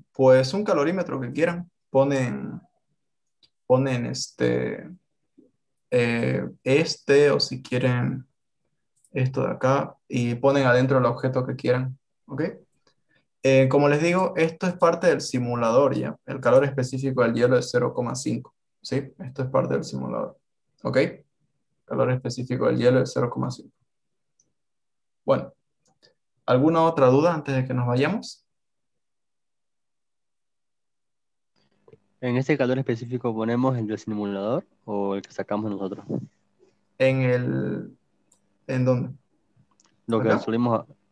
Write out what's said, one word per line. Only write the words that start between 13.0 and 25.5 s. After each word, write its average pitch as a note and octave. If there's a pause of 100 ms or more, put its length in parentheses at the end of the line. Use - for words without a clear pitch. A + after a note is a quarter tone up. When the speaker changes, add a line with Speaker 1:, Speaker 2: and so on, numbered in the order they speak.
Speaker 1:
Eh, C3+
como C#3+
les D3
digo, F3
esto E3
es F3
parte E3+
del C#3
simulador, A#2+
¿ya? B2+ (100)
El -
calor B2+
específico C3
del A#2
hielo B2
es -
cero B2
coma B2
cinco, - (280)
¿sí? C#3
Esto C#3
es C3
parte C3+
del -
simulador, - (460)
¿ok? B2 (880)
Calor A#2+
específico B2+
del B2+
hielo B2+
es B2+
cero B2+
coma C3
cinco. - (1500)
Bueno, - (920)